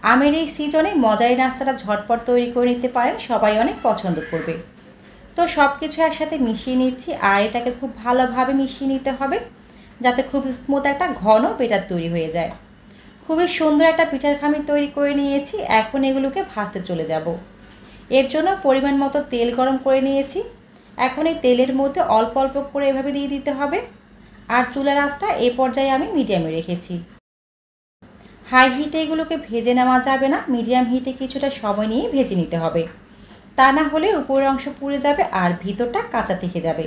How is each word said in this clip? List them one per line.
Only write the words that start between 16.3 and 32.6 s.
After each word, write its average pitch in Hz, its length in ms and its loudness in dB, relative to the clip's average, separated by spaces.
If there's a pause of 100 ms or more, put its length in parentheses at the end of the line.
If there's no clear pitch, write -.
ভাজতে 196 280 -6 (100)
চলে 165 220 -2
যাব। 160 140 -2 (920)
এর 269 160 4
জন্য 320 160 0 (160)
পরিমাণ 277 380 2
মতো 277 140 -2 (140)
তেল 240 180 0 (100)
গরম 262 260 2
করে 269 220 4
নিয়েছি, 277 320 -2 (680)
এখন 262 240 -4
এই 330 120 -4
তেলের 254 360 4
মধ্যে 277 220 0 (160)
অল্প 226 160 0 (100)
অল্প 269 120 -2 (180)
করে 285 180 0
এভাবে 269 260 -2
দিয়ে 277 160 -4
দিতে 277 260 -4
হবে। 285 200 -2 (760)
আর 254 80 4 (100)
চুলার 277 320 0
আঁচটা 285 220 -4 (180)
এ - 20 4 (100)
পর্যায়ে 262 400 0
আমি 311 100 -2 (100)
মিডিয়ামে 190 420 0
রেখেছি। 175 360 -6 (1500)
হাই 254 300 6
হিটে 302 280 -4
এগুলোকে 320 300 -2 (120)
ভেজে 226 320 0
নেওয়া 254 180 4 (100)
যাবে 269 260 2
না, 381 60 0 (140)
মিডিয়াম 240 380 2
হিটে 254 280 -2
কিছুটা 269 300 -4 (120)
সময় 214 300 -2
নিয়ে 269 140 -2 (100)
ভেজে 196 260 0
নিতে 165 220 -4